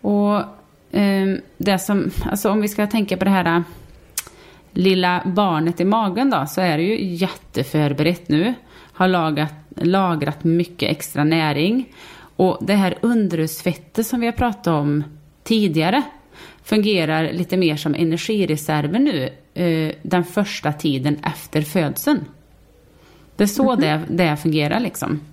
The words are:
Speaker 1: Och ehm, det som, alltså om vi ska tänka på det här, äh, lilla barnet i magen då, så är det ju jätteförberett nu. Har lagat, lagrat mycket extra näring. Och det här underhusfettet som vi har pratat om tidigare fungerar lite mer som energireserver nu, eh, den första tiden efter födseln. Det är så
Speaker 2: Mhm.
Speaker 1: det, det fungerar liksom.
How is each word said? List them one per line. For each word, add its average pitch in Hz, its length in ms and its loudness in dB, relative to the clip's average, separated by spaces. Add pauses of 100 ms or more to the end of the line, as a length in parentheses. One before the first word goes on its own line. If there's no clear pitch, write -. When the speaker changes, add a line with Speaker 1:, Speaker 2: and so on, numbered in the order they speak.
Speaker 1:
Och 202 420 2 (500)
ehm, 196 480 2 (160)
det 190 220 0
som, 190 320 0 (200)
alltså 202 200 0
om 214 100 2
vi 208 80 0
ska 208 180 -2
tänka 208 300 0
på 185 80 -2
det 196 60 4
här, 175 260 4
äh, 175 60 2 (1080)
lilla 180 540 2
barnet 175 540 0
i 180 40 2
magen 214 460 2
då, 147 180 0
så - 120 -4
är 175 180 2
det 160 60 0
ju 208 200 -2 (100)
jätteförberett 156 1120 -2
nu. 175 260 2 (380)
Har 185 160 2
lagat, 156 440 0 (240)
lagrat 170 680 0
mycket 170 460 0
extra - 340 -4
näring. 165 640 0 (480)
Och 185 240 2
det 196 140 0
här 190 260 2
underhusfettet 185 1040 0
som 240 140 -2
vi 233 60 0
har 233 60 -2
pratat 233 340 -2
om 147 380 0 (380)
tidigare 196 600 2 (600)
fungerar 170 680 0
lite 175 240 -4
mer 165 200 2
som 147 180 -2
energireserver 160 1040 0
nu, 202 300 0 (260)
eh, 160 480 0
den 180 220 0
första 185 480 -4
tiden 147 520 -2
efter - 380 -4
födseln. 160 640 -2 (1120)
Det - 80 2
är 208 40 2
så 262 240 2
Speaker 2:
Mhm. 220 80 2
Speaker 1:
det, 156 280 2
det 165 280 2
fungerar 156 440 0
liksom. 160 400 -4 (120)